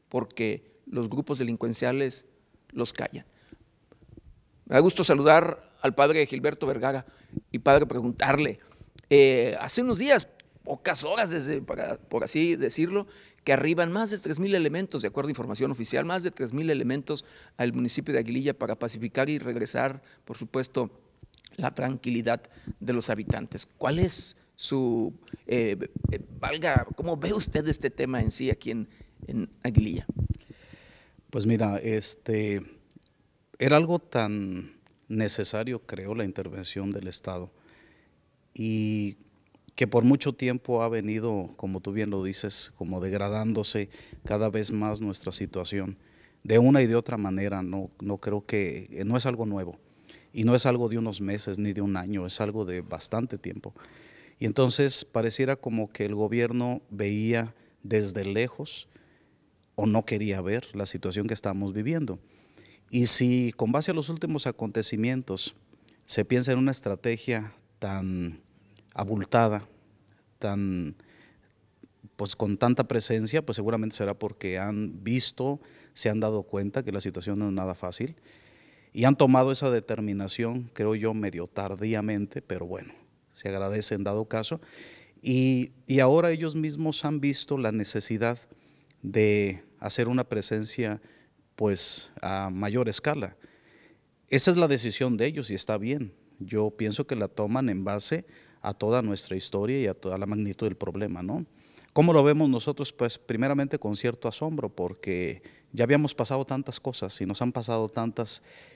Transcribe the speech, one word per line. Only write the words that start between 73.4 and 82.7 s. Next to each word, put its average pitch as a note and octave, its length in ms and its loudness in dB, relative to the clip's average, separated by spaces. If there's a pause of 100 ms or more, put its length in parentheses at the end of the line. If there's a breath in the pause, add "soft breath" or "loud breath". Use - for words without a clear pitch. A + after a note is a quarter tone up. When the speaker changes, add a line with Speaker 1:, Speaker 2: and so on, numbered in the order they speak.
Speaker 2:
pues A2+ 120 -4
seguramente A2 400 -2
será G2+ 160 -2
porque G2 460 -6
han G2+ 440 -4
visto, B2+ 580 -2 (340 loud breath)
se - 160 0
han G#2+ 100 0
dado G#2+ 220 0
cuenta G2+ 400 -4
que A2+ 100 -6
la G2 80 -4
situación G2 380 -6
no G#2 100 -2
es G2 40 -2
nada F#2+ 220 -4
fácil A2+ 420 -8 (760 soft breath)
y A2+ 120 2
han C3+ 120 8
tomado C3 360 6
esa C3+ 180 0
determinación, A2+ 1040 -4
creo G#2+ 200 0
yo, A2 200 0
medio F2+ 320 -4
tardíamente, G#2 960 -4
pero F2 240 -8
bueno, F#2 260 -10 (400)